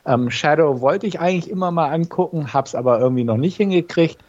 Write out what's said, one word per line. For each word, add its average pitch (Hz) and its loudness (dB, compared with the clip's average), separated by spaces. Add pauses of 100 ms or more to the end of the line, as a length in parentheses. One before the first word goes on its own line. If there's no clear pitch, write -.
Ähm, 120 0
Shadow 147 2
wollte 165 0
ich 180 -6
eigentlich 175 -2
immer 185 -4
mal 165 0
angucken, 165 -2
hab's 135 -2
aber 120 2
irgendwie 127 2
noch 113 0
nicht 170 0
hingekriegt. 175 0 (100)